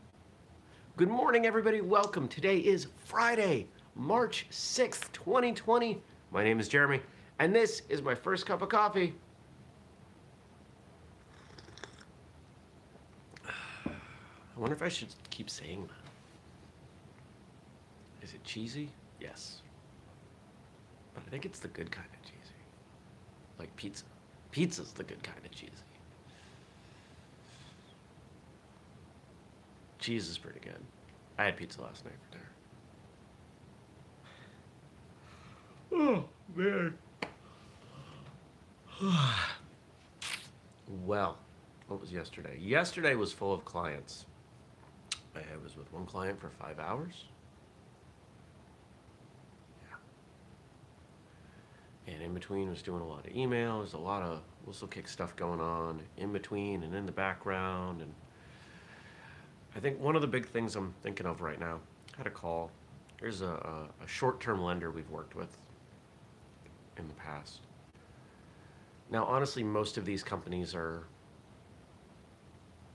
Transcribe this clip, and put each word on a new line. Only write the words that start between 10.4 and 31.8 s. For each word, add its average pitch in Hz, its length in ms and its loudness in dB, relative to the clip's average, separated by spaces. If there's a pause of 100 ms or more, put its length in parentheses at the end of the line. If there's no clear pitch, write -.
<sighs> - 20 -14
I - 440 -6 (680)
wonder 120 180 0
if 156 80 -6
I 175 60 2
should 123 260 -4 (160)
keep - 180 -10
saying 87 380 -8
that. - 80 -14 (2250)
Is - 80 -14
it - 100 -16
cheesy? 127 460 -6 (300)
Yes. - 420 -12 (1500)
But - 120 -12
I - 40 -14
think 135 160 -8
it's - 140 -12
the - 80 -10
good 82 240 -8
kind - 200 -12
of - 100 -20
cheesy. - 320 -20 (1040)
Like 82 180 -12
pizza. - 280 -10 (460)
Pizza's - 420 0
the - 120 -8
good - 180 -12
kind - 220 -12
of - 80 -16
cheesy. - 200 -16 (4000)
Cheese 113 280 0
is 82 100 -6
pretty - 220 -14
good. - 200 -12 (580)
I 104 60 6
had 95 120 4
pizza - 260 -10